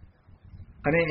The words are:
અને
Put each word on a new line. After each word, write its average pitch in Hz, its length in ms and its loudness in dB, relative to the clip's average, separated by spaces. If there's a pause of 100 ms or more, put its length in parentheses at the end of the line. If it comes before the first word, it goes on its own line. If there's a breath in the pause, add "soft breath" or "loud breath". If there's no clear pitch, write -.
(840)
અને 151 160 4 (120)